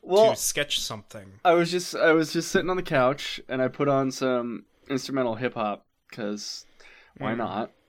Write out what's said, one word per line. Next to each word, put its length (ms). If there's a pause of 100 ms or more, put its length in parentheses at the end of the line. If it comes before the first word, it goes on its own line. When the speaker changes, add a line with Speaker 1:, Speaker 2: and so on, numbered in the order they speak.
Speaker 1:
Well, 280
Speaker 2:
to 60
sketch 440
something. 540 (100)
Speaker 1:
I 80
was 180
just, 240
I 180
was 200
just 180
sitting 200
on 60
the 60
couch, 640
and 140
I 60
put 200
on 240
some 520 (240)
instrumental 480
hip 180
hop, 320 (260)
'cause 540 (520)
why 160
Speaker 2:
Mm. 40
Speaker 1:
not? 340 (160)